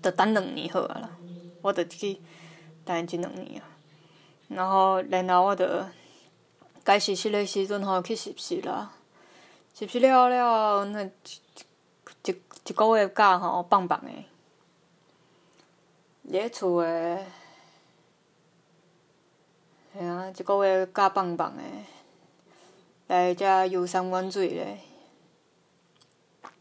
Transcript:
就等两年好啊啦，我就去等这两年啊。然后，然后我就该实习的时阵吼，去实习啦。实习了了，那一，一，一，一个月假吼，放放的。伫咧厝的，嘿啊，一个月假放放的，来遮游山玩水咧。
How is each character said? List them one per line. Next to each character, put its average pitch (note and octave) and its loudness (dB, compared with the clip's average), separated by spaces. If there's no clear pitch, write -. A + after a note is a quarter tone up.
就 G3 0
等 G#3+ 2
两 F#3+ -2
年 D3+ -8
好 F#3 0
啊 - -6
啦， - -14
我 G3 0
就 F3+ -2
去 F#3+ -8
等 E3+ -4
这 E3+ -10
两 F3 -6
年 - -14
啊。 - -20
然 F#3 -4
后， F#3+ 4
然 F#3 -2
后 F3+ 6
我 G3 2
就 F#3+ 0
该 G#3 4
实 G3+ -2
习 G#3+ -4
的 G#3 0
时 G3 -4
阵 G3+ -4
吼， F#3+ 0
去 A3 -6
实 - -12
习 - -8
啦。 G#3 -8
实 G#3 -10
习 A#3+ -4
了 B3+ 8
了， A3 4
那 G#3 -8
一， F#3+ -10
一， - -2
一， F3+ -6
一 F#3 -10
个 A3 4
月 G3+ 4
假 G3+ 4
吼， F3 -2
放 F#3 4
放 F#3 -2
的。 - -14
伫 - -16
咧 G#3 -4
厝 F3 0
的， E3+ -2
嘿 G3 -10
啊， F3 -6
一 F#3 -12
个 G3 2
月 F#3 4
假 G3 2
放 F3+ -2
放 E3 -4
的， - -14
来 F3+ 2
遮 F#3+ 2
游 F#3 -2
山 F#3 -2
玩 F#3 -4
水 F#3+ -2
咧。 G3 -8